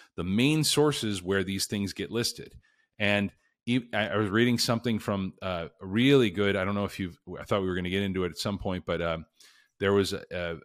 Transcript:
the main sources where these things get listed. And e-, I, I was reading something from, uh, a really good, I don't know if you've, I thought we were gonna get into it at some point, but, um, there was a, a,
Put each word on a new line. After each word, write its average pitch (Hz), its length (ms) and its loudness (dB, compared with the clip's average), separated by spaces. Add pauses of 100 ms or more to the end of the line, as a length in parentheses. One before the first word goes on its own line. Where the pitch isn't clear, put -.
(160)
the 85 80 -6
main 131 420 4
sources 139 580 0
where 98 200 2
these 98 220 -4
things 101 280 -2
get - 180 -8
listed. - 440 -4 (440)
And 101 320 0 (340)
e-, 120 280 0
I, 104 160 0
I 101 80 0
was 107 120 2
reading 117 280 4
something 113 420 0
from, 95 420 -4
uh, 87 280 -6 (120)
a 95 40 -12
really 120 440 6
good, 98 280 2
I 92 80 0
don't 101 100 -2
know 101 100 -2
if - 140 -8
you've, 92 180 -6 (220)
I - 40 -12
thought 104 180 0
we 95 60 0
were 90 80 0
gonna 90 140 -2
get 98 140 0
into 95 220 -2
it 87 40 -2
at - 80 -14
some 101 220 -4
point, 92 260 -6
but, 85 160 -2
um, 82 240 -2 (540)
there 101 140 4
was 98 200 4
a, 95 180 -8
a, 87 340 -6